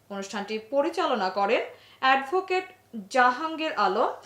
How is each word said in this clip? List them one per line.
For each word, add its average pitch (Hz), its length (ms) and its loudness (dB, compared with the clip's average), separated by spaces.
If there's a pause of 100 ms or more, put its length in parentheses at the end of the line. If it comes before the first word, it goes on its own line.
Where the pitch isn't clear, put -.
অনুষ্ঠানটি 202 500 -8 (100)
পরিচালনা 285 600 0
করেন 202 320 2 (380)
অ্যাডভোকেট 370 640 0 (440)
জাহাঙ্গীর 294 640 2
আলম, 208 360 2 (160)